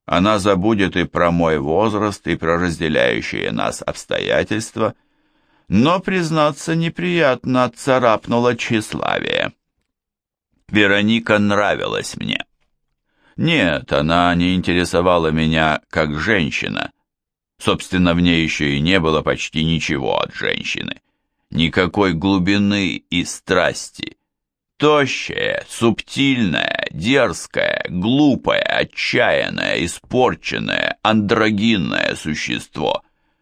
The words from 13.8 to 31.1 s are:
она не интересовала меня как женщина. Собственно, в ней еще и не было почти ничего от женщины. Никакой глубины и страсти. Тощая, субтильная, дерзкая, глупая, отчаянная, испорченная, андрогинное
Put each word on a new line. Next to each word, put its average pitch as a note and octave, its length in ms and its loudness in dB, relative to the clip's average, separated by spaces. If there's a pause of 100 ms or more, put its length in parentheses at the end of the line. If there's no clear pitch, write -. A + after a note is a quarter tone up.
она E2+ 420 2
не F2+ 200 2
интересовала F2 720 2
меня D#2 640 2
как D2+ 300 -2
женщина. C#2+ 720 -2 (680)
Собственно, F2+ 560 0
в F2 80 2
ней E2+ 220 2
еще D2+ 220 -2
и C#2+ 140 0
не F2+ 200 2
было D#2+ 220 2
почти D2 420 -2
ничего C#2+ 560 0
от - 140 -6
женщины. G1+ 680 -6 (500)
Никакой F2+ 600 0
глубины G2 960 0
и - 140 0
страсти. - 960 -2 (640)
Тощая, - 880 0
субтильная, A2+ 1200 0
дерзкая, G2 960 -2
глупая, A2+ 760 2
отчаянная, A#1 1200 -2
испорченная, A#1 1160 -2
андрогинное G#2 1120 2